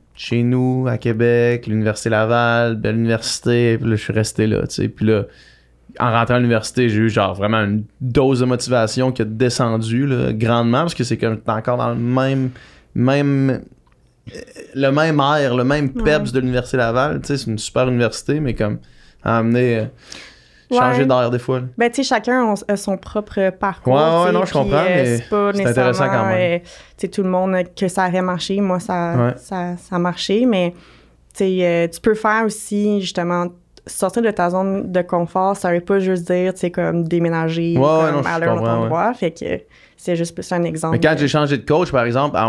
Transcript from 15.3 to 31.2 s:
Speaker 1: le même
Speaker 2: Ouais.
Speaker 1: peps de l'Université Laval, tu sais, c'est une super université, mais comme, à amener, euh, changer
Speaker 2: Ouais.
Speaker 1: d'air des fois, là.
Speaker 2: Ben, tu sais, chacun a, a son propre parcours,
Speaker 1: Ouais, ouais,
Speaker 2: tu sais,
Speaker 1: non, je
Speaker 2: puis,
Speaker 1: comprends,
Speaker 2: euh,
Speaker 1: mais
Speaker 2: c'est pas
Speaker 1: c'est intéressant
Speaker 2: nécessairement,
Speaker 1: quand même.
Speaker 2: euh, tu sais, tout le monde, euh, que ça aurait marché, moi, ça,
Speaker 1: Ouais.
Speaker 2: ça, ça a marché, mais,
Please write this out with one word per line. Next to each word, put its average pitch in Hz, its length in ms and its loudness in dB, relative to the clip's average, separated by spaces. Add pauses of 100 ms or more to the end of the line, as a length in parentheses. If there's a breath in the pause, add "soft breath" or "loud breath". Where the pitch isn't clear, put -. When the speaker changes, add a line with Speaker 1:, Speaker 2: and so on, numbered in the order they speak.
Speaker 1:
le 123 100 2
même 143 300 0
Speaker 2:
Ouais. - 100 -4
Speaker 1:
peps 151 280 0
de 131 80 0
l'Université 127 380 -2
Laval, 127 420 0
tu - 80 -10
sais, 143 80 -2
c'est 123 140 -6
une 107 80 -4
super 127 300 -2
université, 123 520 -2
mais 127 140 -2
comme, 107 240 -2 (440 soft breath)
à 113 160 0
amener, 117 400 2
euh, 110 60 -2 (880 loud breath)
changer 185 280 2
Speaker 2:
Ouais. 135 60 2
Speaker 1:
d'air 123 240 4
des 123 100 0
fois, 131 200 -2
là. 127 60 -8 (100)
Speaker 2:
Ben, 233 140 2
tu 240 140 -8
sais, - 100 -4
chacun 233 400 0
a, 202 180 -4
a 202 40 2
son 196 200 -4
propre 196 540 -2
parcours, 185 440 -2
Speaker 1:
Ouais, 139 60 4
ouais, 165 200 4
Speaker 2:
tu 175 80 4
sais, 175 40 2
Speaker 1:
non, 175 120 2
je 175 60 -4
Speaker 2:
puis, - 20 -4
Speaker 1:
comprends, 135 240 0
Speaker 2:
euh, 165 120 2
Speaker 1:
mais 127 280 2
Speaker 2:
c'est 120 120 -8
pas 202 240 2
Speaker 1:
c'est 202 140 -2
intéressant 127 380 2
Speaker 2:
nécessairement, 190 80 0
Speaker 1:
quand - 160 0
même. 180 260 0
Speaker 2:
euh, 175 100 -2
tu - 60 -20 (280 loud breath)
sais, 190 100 -4
tout - 160 -4
le 185 40 0
monde, 185 280 0
euh, 180 60 0 (140)
que 190 120 -2
ça 185 200 0
aurait 185 140 0
marché, 185 380 -2
moi, 185 180 0
ça, 175 400 -4
Speaker 1:
Ouais. 120 200 2
Speaker 2:
ça, 175 380 -8
ça - 200 -10
a - 20 0
marché, 185 480 0
mais, 180 260 2 (640 loud breath)